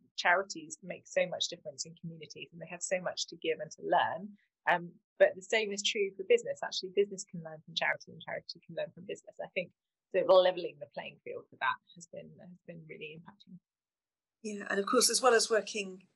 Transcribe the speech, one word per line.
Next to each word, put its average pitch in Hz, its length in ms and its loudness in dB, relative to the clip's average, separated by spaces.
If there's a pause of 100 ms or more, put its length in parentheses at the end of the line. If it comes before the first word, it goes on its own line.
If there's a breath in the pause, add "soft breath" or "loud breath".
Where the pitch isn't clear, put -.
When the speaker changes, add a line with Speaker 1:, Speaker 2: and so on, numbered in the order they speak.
(160)
Speaker 1:
charities 175 640 0
make 180 260 -12
so 185 200 0
much - 220 -4
difference 151 360 -12
in 165 100 -18
communities 160 580 -14
and 170 80 -16
they 165 60 -14
have 175 140 -12
so 185 200 -2
much - 260 -4
to - 80 -16
give 160 240 -2
and 151 120 -10
to - 100 -20
learn. 165 560 2 (320)
Um, 170 220 2 (260)
but - 180 8
the 185 60 -14
same 220 300 0
is 202 100 -6
true 202 340 0
for 190 140 -6
business. 151 320 4
Actually, - 340 -6
business 202 280 0
can - 180 -12
learn 160 240 -12
from 165 80 -18
charity 156 380 -2
and 165 100 -16
charity - 440 -10
can 165 100 -14
learn 151 180 -6
from 180 120 -18
business. - 360 -10
I 175 140 -8
think 175 160 -4 (420)
sort 180 120 4
of - 40 6
leveling 175 500 6
the - 140 -14
playing 147 300 -12
field - 260 -10
for - 60 -20
that - 240 -2 (160)
has 170 100 -18
been, 160 240 -18 (100)
has 175 100 -20 (180)
been 170 200 -16
really 156 300 -16
impacting. 180 400 -20 (880)
Speaker 2:
Yeah, 208 260 -10
and 196 100 0
of 196 60 2
course, 240 240 4
as 226 120 0
well 254 120 6
as 214 160 4
working 202 540 -2 (120)